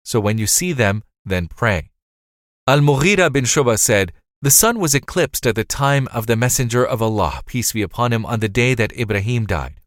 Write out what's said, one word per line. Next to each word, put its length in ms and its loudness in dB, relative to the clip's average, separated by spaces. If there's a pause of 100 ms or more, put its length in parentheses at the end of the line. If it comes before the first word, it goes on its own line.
So 160 -2
when 180 0
you 80 -2
see 280 0
them, 300 0 (200)
then 240 -4
pray." 420 -2 (760)
Al-Mughira 640 4
bin 140 0
Shuba 320 2
said, 340 2 (300)
"The 100 2
sun 260 4
was 160 -2
eclipsed 540 -2
at 80 2
the 80 -2
time 480 0
of 160 -6
the 80 2
Messenger 480 0
of 180 -2
Allah, 440 -2
peace 260 -4
be 100 -4
upon 300 -2
him, 140 -2
on 160 -4
the 80 -2
day 240 0
that 260 -2
Ibrahim 460 -2
died. 420 -6